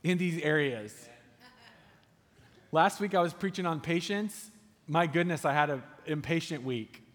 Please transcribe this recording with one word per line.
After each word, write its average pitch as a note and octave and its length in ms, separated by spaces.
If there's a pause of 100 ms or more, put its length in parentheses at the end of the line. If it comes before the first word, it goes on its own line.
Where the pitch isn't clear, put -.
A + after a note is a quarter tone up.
in F3+ 140
these E3+ 240
areas. C#3 520 (1800)
Last E3 280
week G3 160
I F3+ 60
was E3+ 120
preaching F#3 320
on E3 140
patience. G3+ 720 (360)
My D3+ 200
goodness, E3 380
I C#3+ 80
had D3 160
an C3 140 (220)
impatient D#3 580
week. B2 380 (140)